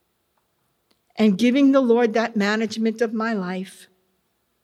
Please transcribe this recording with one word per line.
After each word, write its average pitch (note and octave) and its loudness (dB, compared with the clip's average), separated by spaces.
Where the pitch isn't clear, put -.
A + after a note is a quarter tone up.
And G#3+ 2
giving C4 4
the C4+ 4
Lord A#3 2
that A3+ -2
management A3 -2
of A3+ -4
my A3+ -4
life, F#3 -8